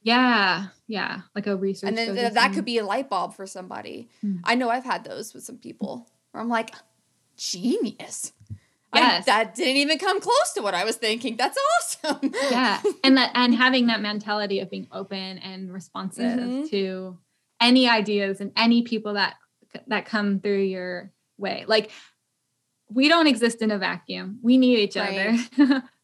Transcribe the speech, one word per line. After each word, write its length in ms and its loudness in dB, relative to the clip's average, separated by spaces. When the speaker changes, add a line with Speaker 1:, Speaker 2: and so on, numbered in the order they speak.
Speaker 1:
Yeah, 640 2
yeah, 340 -6
like 120 -6
a 100 -2
research 320 -4
Speaker 2:
And 100 -2
then 100 -2
Speaker 1:
focus 140 -4
Speaker 2:
th-, 120 0
that 120 4
Speaker 1:
thing. 80 0
Speaker 2:
could 100 -2
be 140 -2
a 80 -2
light 240 -4
bulb 240 -4
for 120 -14
somebody. 600 -14
Speaker 1:
Hmm. 220 -2
Speaker 2:
I 100 2
know 160 0
I've 140 -2
had 200 -4
those 300 -12
with 100 -18
some 140 -16
people 500 -12
where 120 -10
I'm 60 -4
like, 220 -2
"Genius." 960 -4
I, 80 6
Speaker 1:
Yes. 260 4
Speaker 2:
that 300 2
didn't 200 0
even 220 2
come 220 0
close 340 2
to 80 -4
what 100 -2
I 120 0
was 120 -2
thinking. 400 -4
That's 220 -2
awesome. 600 -4
<laughs> 120 0
Speaker 1:
Yeah. 300 0
And 140 8
that, 160 2
and 200 4
having 340 4
that 120 0
mentality 600 -4
of 100 -10
being 220 -12
open 460 -10
and 340 -14
responsive 680 -6
Speaker 2:
Mm-hmm. 300 -6
Speaker 1:
to 500 -6
any 280 6
ideas 520 0
and 160 -10
any 260 6
people 320 -4
that, 200 -2
that 180 -2
come 340 0
through 220 0
your 480 -6
way. 300 -6
Like, 240 0
we 200 2
don't 180 6
exist 340 2
in 120 0
a 40 -2
vacuum. 640 -6
We 160 4
need 220 6
each 180 0
Speaker 2:
Right. 440 0
Speaker 1:
other. 240 4